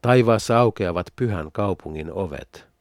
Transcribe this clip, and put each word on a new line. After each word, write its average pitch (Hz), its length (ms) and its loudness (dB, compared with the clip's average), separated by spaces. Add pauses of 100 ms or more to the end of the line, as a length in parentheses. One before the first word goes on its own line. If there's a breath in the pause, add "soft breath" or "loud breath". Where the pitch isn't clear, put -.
Taivaassa 117 560 4
aukeavat 90 480 0 (100)
pyhän 92 360 -4
kaupungin 80 600 -6
ovet. 80 540 -10 (140)